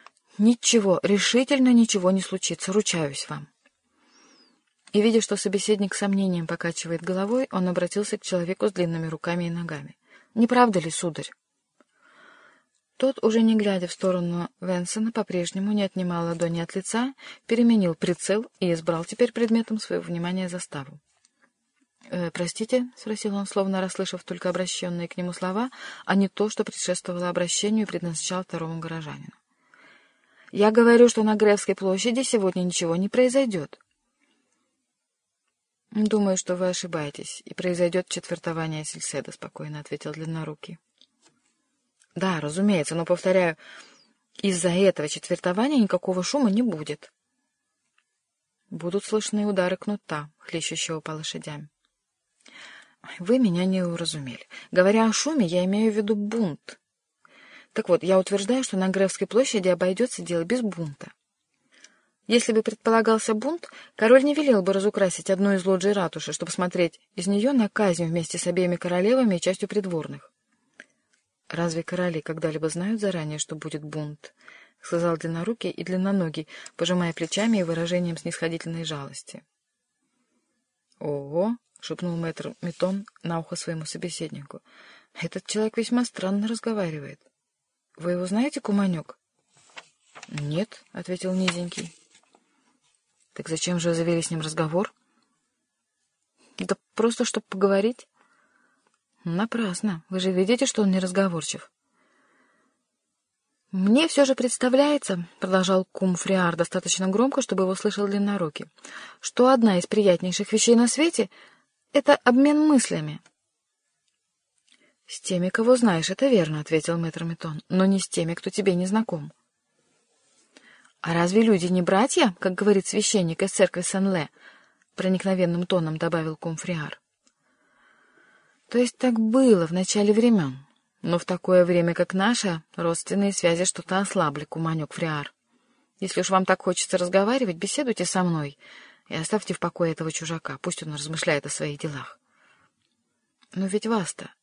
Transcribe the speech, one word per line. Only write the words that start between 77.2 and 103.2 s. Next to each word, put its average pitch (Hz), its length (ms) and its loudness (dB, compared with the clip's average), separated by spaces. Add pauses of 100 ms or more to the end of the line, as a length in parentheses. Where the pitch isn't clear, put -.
и 185 40 2
выражением 170 540 -2
снисходительной 165 680 -6
жалости. 143 600 -12 (1500)
«Ого!» — 151 580 -4 (240)
шепнул 170 360 -6
мэтр 165 460 -6
Митон 185 420 -4 (180)
на 170 160 -4
ухо 165 180 -8
своему 160 280 -8
собеседнику. 165 800 -12 (580)
«Этот 170 260 -8
человек 214 300 -2
весьма 240 280 0
странно 202 440 -4
разговаривает. 170 720 -6 (760)
Вы 175 160 -4
его 180 120 -2
знаете, 226 360 -2
куманек?» 196 580 0 (1080)
«Нет», — 147 540 -6 (100)
ответил 185 420 -6
низенький. 175 600 -4 (1400)
«Так - 140 -12
зачем 165 300 -2
же 170 120 0
вы 170 40 0
завели 170 280 0
с - 80 -6
ним 165 100 -4
разговор?» 160 540 -2 (1600)
«Да 185 200 -4 (180)
просто, 233 300 2
чтоб - 200 -4
поговорить». 196 640 0 (1160)
«Напрасно. 190 840 -4
Вы 185 120 -4
же 185 120 0
видите, 190 340 2
что - 160 0
он 196 80 4
неразговорчив». 185 800 -2 (2000)